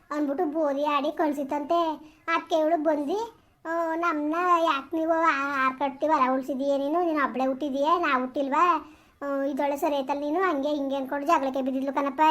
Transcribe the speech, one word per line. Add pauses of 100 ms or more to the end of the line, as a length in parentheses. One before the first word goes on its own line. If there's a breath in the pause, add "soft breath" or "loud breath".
(120)
ಅಂದ್ಬಿಟ್ಟು
ಬೋದಿ
ಆಡಿ
ಕಳ್ಸಿತ್ತಂತೆ. (360 loud breath)
ಅದಕ್ಕೆ
ಇವಳು
ಬಂದು, (320 soft breath)
ಆ,
ನಮ್ನ (280)
ಯಾಕೆ
ನೀವು
ಆ-,
ಆರ್
ಕಟ್ಟಿ
ಹೊಲ
ಉಳ್ಸಿದೀಯ
ನೀನು,
ನೀನು
ಒಬ್ಳೆ
ಹುಟ್ಟಿದೀಯ, (100)
ನಾ
ಹುಟ್ಟಿಲ್ವಾ? (280 loud breath)
ಆ,
ಇದೊಳ್ಳೆ
ಸರಿ
ಐತಲ್ಲ
ನೀನು,
ಹಂಗೆ
ಹಿಂಗೆ
ಅನ್ಕೊಂಡು
ಜಗಳಕ್ಕೆ
ಬಿದ್ದಿದ್ಲು
ಕಣಪ್ಪ.